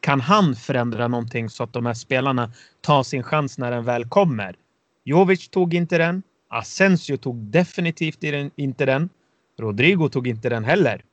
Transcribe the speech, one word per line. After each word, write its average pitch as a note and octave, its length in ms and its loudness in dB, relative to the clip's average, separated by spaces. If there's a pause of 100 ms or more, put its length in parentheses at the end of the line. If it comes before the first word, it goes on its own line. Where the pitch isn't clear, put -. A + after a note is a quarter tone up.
kan C#3 200 0
han E3 340 4
förändra A#2+ 540 -2
någonting A#2 400 -4
så - 140 -8
att A#2 100 -8
de A#2+ 140 -4
här A#2 80 -2
spelarna B2+ 580 -2 (280)
tar C#3+ 220 2
sin B2+ 200 -6
chans D3 360 -4
när B2 120 -4
den A#2+ 140 -4
väl A#2+ 240 -2
kommer? A#2+ 480 0 (480)
Jovic F3+ 440 2
tog F3 260 0
inte F3 240 0
den. F3 240 0 (260)
Asensio D#3+ 680 0
tog B2 200 -6
definitivt D#3+ 880 -2
i D3+ 60 -4
den, C#3+ 260 -4
inte C#3+ 280 -2
den. C3+ 240 2 (500)
Rodrigo C3+ 500 2
tog B2+ 200 -2
inte A#2 200 -4
den A#2 160 -2
heller C3 380 2 (100)